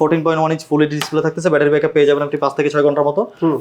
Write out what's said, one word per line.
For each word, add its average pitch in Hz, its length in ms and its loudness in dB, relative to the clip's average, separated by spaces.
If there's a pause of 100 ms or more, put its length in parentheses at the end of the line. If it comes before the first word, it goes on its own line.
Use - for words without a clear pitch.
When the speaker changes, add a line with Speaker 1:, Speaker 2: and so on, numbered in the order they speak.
Speaker 1:
ফোরটিন 160 240 0
পয়েন্ট 160 180 0
ওয়ান 160 120 0
ইঞ্চ 160 140 -6
ফুল 147 140 0
এইচডি 151 180 -2
ডিসপ্লে 156 260 -4
থাকতেছে, 160 260 -4
ব্যাটারি 147 220 2
ব্যাকআপ 151 220 0
পেয়ে 147 120 4
যাবেন 147 180 2
আপনি 147 180 -4
পাঁচ 139 140 0
থেকে 147 160 0
ছয় 147 120 2
ঘন্টার 147 220 2
মতো, 147 120 -2 (220)
Speaker 2:
হুম। 156 180 0